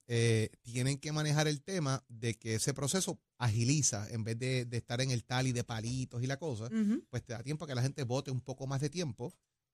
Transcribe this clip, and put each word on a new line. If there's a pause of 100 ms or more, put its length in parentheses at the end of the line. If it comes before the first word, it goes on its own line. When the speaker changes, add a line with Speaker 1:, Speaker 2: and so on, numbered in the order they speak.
Speaker 1:
Eh, (100)
tienen
que
manejar
el
tema
de
que
ese
proceso (200)
agiliza
en
vez
de,
de
estar
en
el
tally
de
palitos
y
la
cosa,
Speaker 2:
Ujú.
Speaker 1:
pues
te
da
tiempo
a
que
la
gente
vote
un
poco
más
de
tiempo (420)